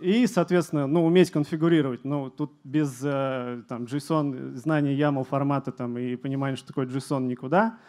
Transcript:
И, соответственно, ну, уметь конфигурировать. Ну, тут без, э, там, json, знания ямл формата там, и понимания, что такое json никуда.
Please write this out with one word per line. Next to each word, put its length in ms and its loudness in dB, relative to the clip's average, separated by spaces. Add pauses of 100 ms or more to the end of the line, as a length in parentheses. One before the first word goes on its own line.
И, 240 4
соответственно, 600 0
ну, 200 2
уметь 240 6
конфигурировать. 760 0
Ну, 240 -4
тут 240 -6 (120)
без, 380 -2
э, 640 -2
там, 180 -8
json, 720 -2
знания 360 0
ямл 320 2
формата 480 -2
там, 240 -8
и 200 -4
понимания, 400 -4
что 120 -16
такое 160 -4
json 380 -4
никуда. 560 0 (100)